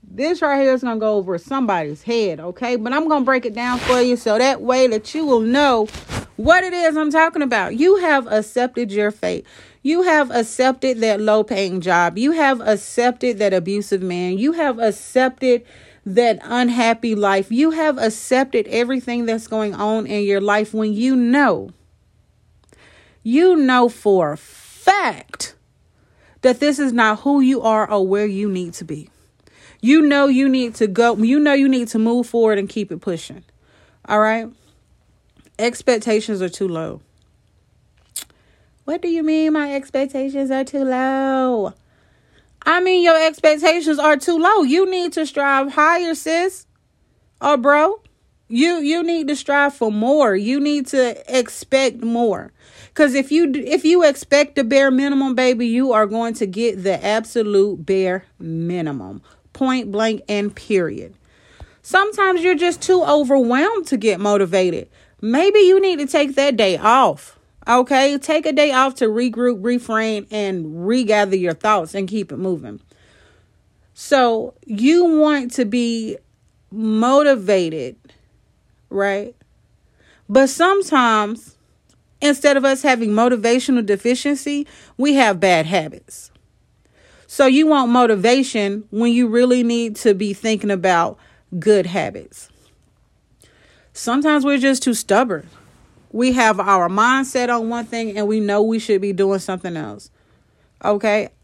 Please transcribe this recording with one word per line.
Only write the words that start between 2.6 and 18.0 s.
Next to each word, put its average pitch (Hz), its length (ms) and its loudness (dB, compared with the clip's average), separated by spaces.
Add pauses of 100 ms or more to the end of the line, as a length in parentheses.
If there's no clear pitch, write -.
But 233 180 -4
I'm 311 140 -2
gonna 294 180 0
break 254 200 0
it 214 100 -8
down 247 240 -4
for 247 220 2
you 247 140 2
so 220 220 -2
that 254 240 2
way 254 260 2
that 220 280 -4
you 311 100 -4
will 254 140 4
know 233 480 2 (480)
what 320 280 4
it 370 100 -6
is 330 240 0
I'm 302 140 -2
talking 320 320 2
about. 220 340 -2
You 359 200 4
have 302 300 0
accepted 226 640 -2
your 208 200 -2
fate. 180 340 -6 (380)
You 339 200 0
have 302 280 2
accepted 254 680 0
that 214 220 0
low-paying 208 600 0
job. 175 360 0
You 262 140 0
have 277 300 0
accepted 240 800 -2
that 202 140 0
abusive 196 480 -2
man. 180 360 -4
You 269 160 0
have 294 260 -2
accepted 247 840 0 (420)
that 214 380 2
unhappy 233 720 0
life. 196 360 0
You 294 200 2
have 311 260 -2
accepted 247 680 -2